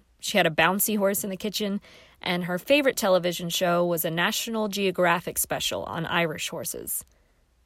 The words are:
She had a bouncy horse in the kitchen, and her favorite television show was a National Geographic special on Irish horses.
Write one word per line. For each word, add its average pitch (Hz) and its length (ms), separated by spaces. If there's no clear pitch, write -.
She - 180
had 175 100
a 160 40
bouncy 190 460
horse 196 260
in 208 60
the 190 80
kitchen, 202 420
and 180 240
her 180 120
favorite 269 400
television 180 520
show 175 360
was 170 180
a 170 60
National 214 580
Geographic 180 720
special - 460
on 160 240
Irish 170 420
horses. - 560